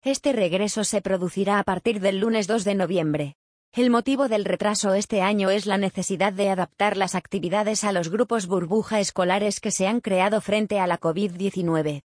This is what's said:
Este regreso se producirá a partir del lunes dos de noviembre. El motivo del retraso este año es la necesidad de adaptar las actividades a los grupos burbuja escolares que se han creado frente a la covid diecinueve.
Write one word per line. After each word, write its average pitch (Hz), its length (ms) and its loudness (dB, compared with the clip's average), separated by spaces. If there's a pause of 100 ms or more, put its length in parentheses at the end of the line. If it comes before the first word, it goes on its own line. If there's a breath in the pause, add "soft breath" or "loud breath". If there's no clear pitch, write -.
Este 269 300 0
regreso 202 500 0
se 202 180 -2
producirá 190 580 0
a 196 40 0
partir 202 380 -2
del 190 180 2
lunes 220 260 2
dos 214 200 0
de 202 100 0
noviembre. 156 600 0 (380)
El 247 160 4
motivo 262 380 2
del 214 180 0
retraso 196 480 0
este 202 280 0
año 196 280 2
es 196 160 0
la 202 120 0
necesidad 190 560 -2
de 196 160 0
adaptar 190 480 -2
las 190 180 -2
actividades 202 680 -2
a 208 80 0
los 175 180 0
grupos 220 380 -2
burbuja 190 520 0
escolares 196 600 0
que 214 120 -4
se 190 160 0
han 233 140 0
creado 202 400 2
frente 208 380 0
a 185 80 2
la 170 100 0
covid 175 340 0
diecinueve. 165 760 -2